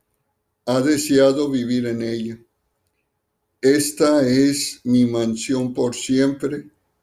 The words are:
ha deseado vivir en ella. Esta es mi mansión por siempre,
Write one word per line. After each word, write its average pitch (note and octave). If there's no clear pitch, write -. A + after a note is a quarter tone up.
ha B2+
deseado C#3
vivir B2
en A#2
ella. A2+
Esta D3
es C#3
mi B2
mansión A#2
por B2
siempre, C#3